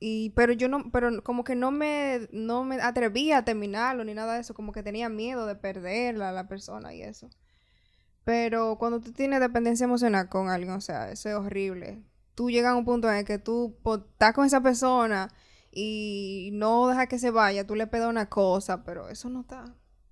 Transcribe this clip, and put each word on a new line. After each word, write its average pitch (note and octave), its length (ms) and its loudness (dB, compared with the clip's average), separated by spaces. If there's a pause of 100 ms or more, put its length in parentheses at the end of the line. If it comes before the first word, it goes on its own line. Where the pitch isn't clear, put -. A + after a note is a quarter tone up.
Y, A3 300 -4
pero A#3+ 220 6
yo B3 160 2
no, C4+ 240 -2
pero A#3+ 320 0
como B3 200 -2
que B3+ 120 -2
no B3+ 160 0
me, C#4+ 600 -2
no A#3 320 -2
me C4 160 -4
atrevía B3 580 2
a A#3 60 0
terminarlo A3 600 -2
ni G#3+ 100 -8
nada A3+ 200 -4
de A#3+ 60 -4
eso. A#3 140 -12
Como G#3+ 180 -10
que G#3+ 120 -10
tenía A3 240 -4
miedo A3+ 380 -6
de G3+ 100 -6
perderla, G3 760 -4
la F#3 160 -6
persona G3 480 -14
y E2 80 -14
eso. G#3+ 260 -16 (960)
Pero A3+ 540 0
cuando A#3 220 0
tú A3+ 120 -14
tienes C4+ 280 0
dependencia A#3+ 440 2
emocional A#3 440 4
con F#3+ 220 0
alguien, F3+ 220 -2
o G3 80 -4
sea, A2 300 -6
eso - 180 -10
es G#3 60 -4
horrible. G3 680 -6 (320)
Tú A#3+ 160 -2
llegas A#3+ 220 4
a B3 40 4
un A#3+ 80 2
punto A#3 260 2
en G#3 80 2
el G#3 60 -2
que G#3 140 -2
tú, A#3 440 -2
po-, A3 140 0 (160)
estás A3 220 6
con C#4 120 6
esa C4+ 160 6
persona A#3+ 680 2 (400)
y G3+ 840 -6
no A3+ 340 4
dejas B3+ 200 2
que B3+ 100 -2
se B3 120 0
vaya, G3+ 360 4
tú G#3 100 -4
le A3 120 0
pedas A#3 220 0
una A3 180 -2
cosa, F#3+ 560 2
pero - 240 -12
eso A#3+ 200 -12
no B3+ 120 -8
está, B3 340 -16 (380)